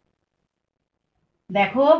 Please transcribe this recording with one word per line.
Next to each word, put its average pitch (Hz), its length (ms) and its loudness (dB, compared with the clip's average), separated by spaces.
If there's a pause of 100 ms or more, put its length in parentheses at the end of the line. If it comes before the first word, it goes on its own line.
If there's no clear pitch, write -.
(1500)
দেখো, 202 360 -2 (140)